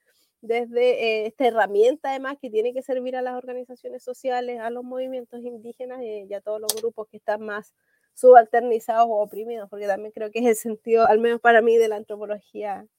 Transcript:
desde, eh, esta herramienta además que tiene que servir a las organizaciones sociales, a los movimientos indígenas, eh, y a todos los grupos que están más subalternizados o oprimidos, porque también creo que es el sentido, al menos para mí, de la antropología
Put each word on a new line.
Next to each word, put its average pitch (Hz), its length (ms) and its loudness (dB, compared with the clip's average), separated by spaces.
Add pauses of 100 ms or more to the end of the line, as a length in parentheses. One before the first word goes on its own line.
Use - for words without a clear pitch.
(420)
desde, 233 840 0
eh, - 20 -4
esta 247 200 -2
herramienta 226 640 2
además 269 320 -6
que 247 80 -10
tiene 220 240 0
que 262 80 -4
servir 254 340 -4
a 254 60 -4
las 254 140 -6
organizaciones 247 640 -14
sociales, 247 580 -6
a 226 100 -6
los 247 140 -10
movimientos 254 560 -8
indígenas, 240 600 -12
eh, 214 260 -10
y 202 60 -8
a 202 60 -10
todos 214 200 -6
los 214 140 -6
grupos 226 340 -10
que - 80 -20
están 214 260 -8
más 214 320 -12 (400)
subalternizados 233 920 6
o 208 140 -2
oprimidos, 208 480 -10
porque 208 160 -12
también 214 260 -4
creo 214 180 -8
que 226 100 -6
es 247 60 2
el 226 100 4
sentido, 226 500 2
al 220 140 4
menos 233 200 0
para 233 220 6
mí, 233 160 4
de 226 100 4
la 214 80 -4
antropología 208 880 -10 (120)